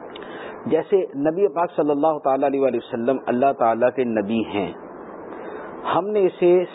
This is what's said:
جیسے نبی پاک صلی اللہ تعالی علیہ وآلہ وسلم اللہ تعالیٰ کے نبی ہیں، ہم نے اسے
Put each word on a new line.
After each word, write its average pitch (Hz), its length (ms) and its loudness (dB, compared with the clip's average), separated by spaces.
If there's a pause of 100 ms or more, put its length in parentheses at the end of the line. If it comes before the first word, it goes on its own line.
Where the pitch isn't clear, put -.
(680)
جیسے 160 300 2
نبی 165 520 0
پاک 170 280 -2
صلی 151 140 2
اللہ 147 340 2
تعالی 135 220 2
علیہ 139 140 0
وآلہ 127 160 4
وسلم 120 400 -2 (100)
اللہ 127 320 2
تعالیٰ 117 380 4
کے 131 80 2
نبی 110 360 0
ہیں، 95 320 -4 (1200)
ہم 175 120 0
نے 208 200 2
اسے 180 380 4 (100)